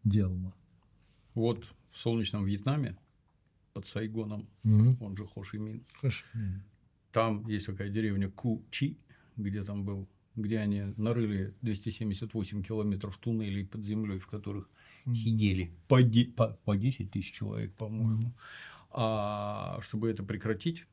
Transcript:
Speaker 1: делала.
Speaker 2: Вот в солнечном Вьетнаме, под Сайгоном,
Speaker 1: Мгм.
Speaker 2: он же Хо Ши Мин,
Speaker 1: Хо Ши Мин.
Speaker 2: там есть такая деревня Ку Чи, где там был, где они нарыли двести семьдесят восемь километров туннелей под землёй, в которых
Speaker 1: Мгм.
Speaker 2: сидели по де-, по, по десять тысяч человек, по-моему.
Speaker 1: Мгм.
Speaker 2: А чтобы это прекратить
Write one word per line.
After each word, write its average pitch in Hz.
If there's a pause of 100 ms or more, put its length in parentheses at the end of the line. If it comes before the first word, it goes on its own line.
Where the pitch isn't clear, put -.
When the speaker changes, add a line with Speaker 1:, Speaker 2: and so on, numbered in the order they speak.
Speaker 1:
делала. 92 (800)
Speaker 2:
Вот 113 (280)
в -
солнечном 110
Вьетнаме, 104 (800)
под 95
Сайгоном, 107 (140)
Speaker 1:
Мгм. 110
Speaker 2:
он 98
же 101
Хо 101
Ши 104
Мин, 107 (160)
Speaker 1:
Хо 135
Ши -
Мин. 98 (500)
Speaker 2:
там 113
есть 104
такая 101
деревня 101
Ку 110
Чи, - (400)
где 101
там 101
был, 98 (280)
где 110
они 101
нарыли 107
двести 110
семьдесят 107
восемь 101
километров 101
туннелей 101
под 110
землёй, 104
в -
которых 101 (360)
Speaker 1:
Мгм. 120
Speaker 2:
сидели 107 (160)
по 127
де-, 117
по, 104
по 104
десять 101
тысяч 95
человек, 104
по-моему. 110 (100)
Speaker 1:
Мгм. 120 (580)
Speaker 2:
А 104
чтобы 113
это 104
прекратить 107